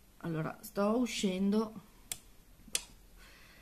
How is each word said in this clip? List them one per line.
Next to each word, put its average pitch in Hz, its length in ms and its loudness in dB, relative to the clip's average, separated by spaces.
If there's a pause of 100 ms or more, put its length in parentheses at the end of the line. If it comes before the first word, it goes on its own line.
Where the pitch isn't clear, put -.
(200)
Allora, 160 420 -4
sto 208 360 0
uscendo, 214 840 2 (1800)